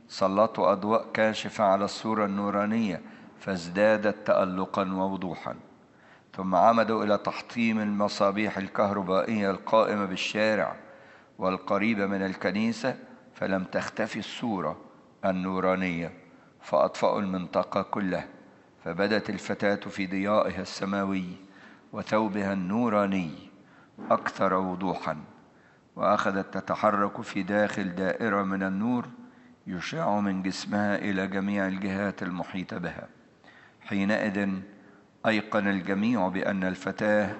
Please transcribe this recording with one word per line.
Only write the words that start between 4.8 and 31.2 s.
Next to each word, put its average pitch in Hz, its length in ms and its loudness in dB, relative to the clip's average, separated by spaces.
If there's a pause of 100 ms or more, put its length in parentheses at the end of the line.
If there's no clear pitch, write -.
ووضوحا. 92 640 -4 (800)
ثم 92 180 -2
عمدوا 107 500 6
إلى 104 140 4
تحطيم 113 600 -2
المصابيح 104 800 0
الكهربائية 98 920 0
القائمة 101 540 2
بالشارع 98 720 0 (600)
والقريبة 101 680 0
من 98 160 -2
الكنيسة، 107 760 -2 (360)
فلم 95 300 -2
تختفي - 540 -4
الصورة 92 580 -4 (480)
النورانية، 92 880 0 (480)
فأطفأوا - 600 2
المنطقة 92 640 -2
كلها، 92 460 -2 (560)
فبدت 98 460 0
الفتاة 101 440 0
في 98 320 -4
ضيائها 95 560 0
السماوي 98 640 -2 (680)
وثوبها 104 600 0
النوراني 98 800 0 (800)
أكثر 98 440 0
وضوحا، 90 640 -2 (800)
وأخذت 98 640 0
تتحرك 101 640 2
في 101 220 -4
داخل 101 520 0
دائرة 98 480 0
من 98 200 -2
النور 110 440 -2 (600)
يشع 104 540 -2
من 95 220 0
جسمها 101 540 -2
إلى 95 300 -2